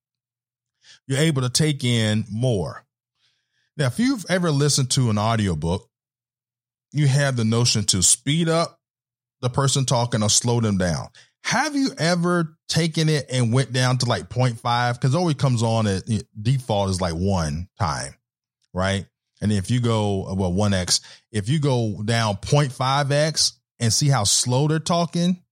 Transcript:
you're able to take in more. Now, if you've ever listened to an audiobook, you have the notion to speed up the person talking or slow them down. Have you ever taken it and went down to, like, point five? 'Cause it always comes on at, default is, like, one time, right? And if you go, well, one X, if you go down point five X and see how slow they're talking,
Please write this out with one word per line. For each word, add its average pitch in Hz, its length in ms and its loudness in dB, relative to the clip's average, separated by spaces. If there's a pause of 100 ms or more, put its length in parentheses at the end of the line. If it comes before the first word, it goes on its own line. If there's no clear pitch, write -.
(1080)
you're 131 100 -2
able 147 240 2
to 123 80 -2
take 147 320 0
in 110 480 2
more. 104 540 -2 (920)
Now, 147 100 0
if 120 120 -4
you've 240 300 0
ever 175 240 0
listened 139 400 2
to 123 180 2
an 107 80 0
audiobook, 101 720 0 (1040)
you 143 160 2
have 139 280 2
the 117 80 0
notion 113 420 0
to 95 140 0
speed 160 480 0
up 165 320 -2 (600)
the 127 100 -2
person 139 340 2
talking 120 380 0
or 104 80 2
slow 120 300 2
them 104 180 2
down. 80 300 -2 (360)
Have 285 320 -2
you 269 220 0
ever 170 600 0 (100)
taken 160 400 0
it 151 220 0
and 123 220 0
went 123 200 0
down 127 260 2
to, 120 80 -2
like, 113 240 -2
point 123 280 0
five? 120 400 0
'Cause 131 160 0
it - 20 2
always 170 200 0
comes 127 260 0
on 113 240 2
at, 95 180 -2 (380)
default 107 480 0
is, 90 100 -2
like, 85 140 -2
one 87 540 -2 (100)
time, 73 380 -4 (560)
right? 95 340 -2 (340)
And 104 120 0
if 98 180 -2
you 123 80 2
go, 104 560 -2
well, 92 180 0
one 101 220 2
X, 90 260 0 (300)
if 104 180 -4
you 156 120 0
go 120 420 -2
down 110 360 0
point 147 340 0
five 135 400 -2
X 151 400 0 (260)
and 117 140 0
see 147 160 0
how 127 160 2
slow 123 420 0
they're 156 140 0
talking, 170 720 -2